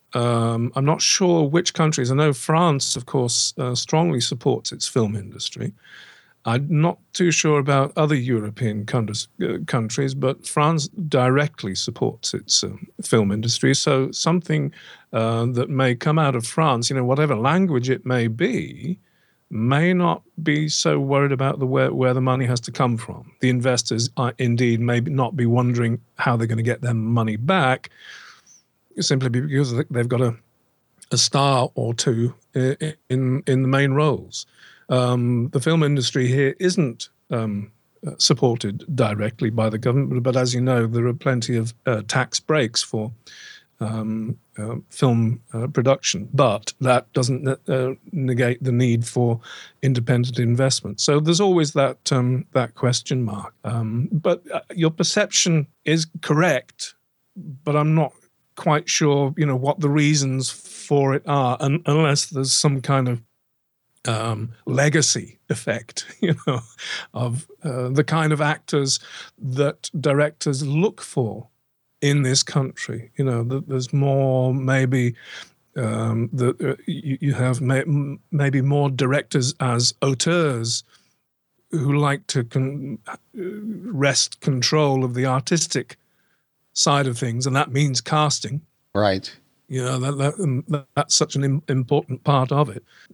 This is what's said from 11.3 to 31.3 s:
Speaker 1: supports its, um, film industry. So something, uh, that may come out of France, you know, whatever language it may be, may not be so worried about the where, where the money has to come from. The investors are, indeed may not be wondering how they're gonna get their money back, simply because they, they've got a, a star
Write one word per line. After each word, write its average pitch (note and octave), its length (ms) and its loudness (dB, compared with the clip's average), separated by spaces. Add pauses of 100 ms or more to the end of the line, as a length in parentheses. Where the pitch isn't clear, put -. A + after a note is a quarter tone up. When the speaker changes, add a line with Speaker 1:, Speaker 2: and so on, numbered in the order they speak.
Speaker 1:
supports - 580 -4
its, - 300 0
um, G2 240 -8 (160)
film G#2 300 2
industry. A#2+ 420 0
So C3+ 360 0
something, D#3 600 0 (400)
uh, A2+ 360 0
that B2 220 -2
may C3 240 2
come D3+ 240 0
out C#3+ 200 2
of A2+ 100 -4
France, C3+ 420 2
you C3+ 60 -2
know, C3 80 0
whatever C3+ 320 2
language C3+ 540 2
it B2 160 0
may B2 220 0
be, B2 720 -2 (520)
may C#3 440 2
not F3 280 0 (220)
be D3+ 240 0
so D3+ 320 0
worried C#3 320 2
about C3+ 280 -2
the C3+ 60 -2
where, C3 280 2
where B2+ 200 2
the C3 80 0
money B2+ 240 2
has A#2+ 140 0
to - 120 -14
come A#2+ 260 0
from. - 420 -12
The B2+ 100 2
investors B2 680 0
are, B2 200 0
indeed A#2+ 440 2
may A#2+ 180 2
not C3 380 0
be B2 80 2
wondering A#2+ 560 2 (160)
how B2 180 2
they're A2+ 120 0
gonna A2+ 160 -2
get A#2+ 180 -2
their A#2+ 120 0
money A2+ 440 0
back, C3 520 0 (1080)
simply C3 300 2
because C3 440 0
they, A#2 160 0
they've A#2+ 200 -2
got A#2+ 120 2
a, A#2 140 2 (760)
a C3+ 60 0
star C3+ 580 4